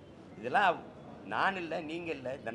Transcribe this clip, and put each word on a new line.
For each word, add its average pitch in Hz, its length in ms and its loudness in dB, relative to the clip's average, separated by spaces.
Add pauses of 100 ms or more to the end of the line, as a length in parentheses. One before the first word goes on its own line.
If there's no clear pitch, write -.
(400)
இதெல்லாம் 160 400 4 (540)
நான் 180 260 4
இல்ல, 160 140 -4 (160)
நீங்க 165 260 -4
இல்ல, 127 120 -6 (120)
இந்த 113 140 -6